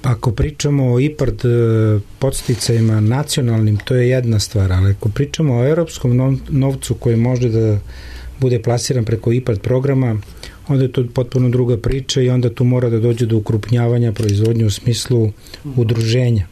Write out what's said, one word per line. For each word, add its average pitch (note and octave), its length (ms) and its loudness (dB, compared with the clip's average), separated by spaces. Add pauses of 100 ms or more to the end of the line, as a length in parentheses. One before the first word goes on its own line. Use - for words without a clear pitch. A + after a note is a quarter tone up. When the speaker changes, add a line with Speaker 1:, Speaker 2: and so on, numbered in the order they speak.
Speaker 1:
Pa B2+ 100 -2
ako A#2+ 220 0
pričamo C#3+ 540 0
o B2 140 2
ipard, C3+ 400 -2
e, B2+ 80 0 (680)
podsticajima A2+ 800 0
nacionalnim, A2+ 800 0
to - 160 -2
je B2 140 4
jedna B2 300 0
stvar, G2 340 0
ali F#2 180 2
ako G2+ 180 -2
pričamo C#3+ 460 -2
o A#2 100 2
evropskom D#3+ 480 0
nov-, C3 260 2 (120)
novcu C3+ 440 0
koji A#2 220 0
može B2 320 0
da A2 300 2 (600)
bude B2 220 2
plasiran A#2+ 440 -2
preko A2+ 280 -2
ipard A#2+ 280 0
programa, C3 560 0 (520)
onda C3+ 160 2
je B2+ 80 -2
to B2+ 140 0
potpuno B2+ 420 0
druga B2 280 0
priča C3+ 440 -2
i B2 100 2
onda B2 200 2
tu B2+ 140 -2
mora B2 240 2
da A#2 100 0
dođe A#2 280 0
do A2+ 100 0
ukrupnjavanja A#2 760 0
proizvodnje A2 540 0
u G#2+ 60 2
smislu A#2 540 0 (320)
Speaker 2:
Mhm. C3 220 -4
Speaker 1:
udruženja. A2+ 720 0